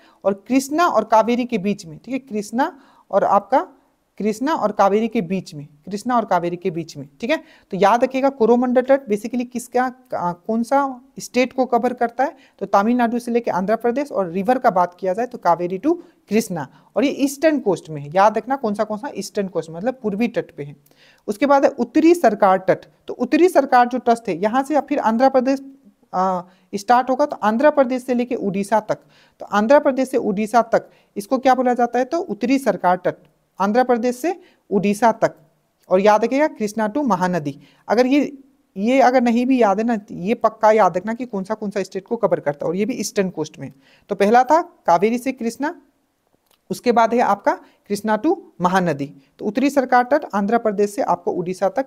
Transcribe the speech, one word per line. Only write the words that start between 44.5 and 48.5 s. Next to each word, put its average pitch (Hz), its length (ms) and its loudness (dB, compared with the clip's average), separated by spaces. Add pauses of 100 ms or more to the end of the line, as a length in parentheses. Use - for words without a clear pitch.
कावेरी 202 320 2
से 262 140 -4
कृष्णा, 262 420 -8 (960)
उसके 240 220 0
बाद 226 220 2
है 240 60 2
आपका 208 320 0 (360)
कृष्णा 214 300 -2
to 311 160 0 (260)